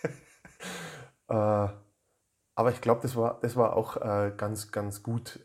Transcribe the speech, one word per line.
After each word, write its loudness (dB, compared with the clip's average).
<laughs> -4
Äh, -2
aber 0
ich -2
glaub, 4
das -4
war, 0
das -2
war 4
auch, 0
äh, 0
ganz, -4
ganz -4
gut, -6